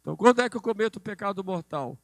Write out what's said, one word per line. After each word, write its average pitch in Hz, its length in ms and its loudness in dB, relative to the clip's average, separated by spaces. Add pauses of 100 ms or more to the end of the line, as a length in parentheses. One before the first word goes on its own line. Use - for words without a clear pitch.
Então 156 160 -8
quando 240 240 6
é 247 80 2
que - 80 -8
eu 214 60 -6
cometo 220 340 -2
o 208 40 -12
pecado 196 440 -6
mortal? 156 600 -6